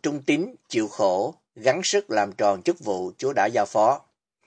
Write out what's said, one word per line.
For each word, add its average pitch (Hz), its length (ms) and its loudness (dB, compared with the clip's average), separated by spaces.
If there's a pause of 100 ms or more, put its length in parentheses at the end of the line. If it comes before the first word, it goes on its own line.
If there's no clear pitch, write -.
trung 147 200 -4
tín, 160 320 -2 (140)
chịu 107 200 0
khổ, 101 460 0 (220)
gắng 127 280 0
sức 202 260 -2
làm 101 220 0
tròn 101 300 0
chức 170 180 -2
vụ 92 380 -4
Chúa 135 140 -4
đã 104 140 2
giao 113 200 0
phó. 113 340 2 (460)